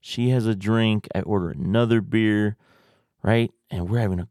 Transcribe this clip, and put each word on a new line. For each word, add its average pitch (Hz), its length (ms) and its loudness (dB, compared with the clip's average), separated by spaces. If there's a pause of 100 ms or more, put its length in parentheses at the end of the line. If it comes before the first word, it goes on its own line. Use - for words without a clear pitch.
She - 300 -4
has 123 160 0
a 110 80 2
drink. 107 600 0
I 92 80 -2
order 90 280 -2
another 113 520 2
beer. 107 540 0 (680)
Right? 117 300 2 (180)
And 87 200 -6
we're 117 80 0
having 95 220 0
a 87 100 -10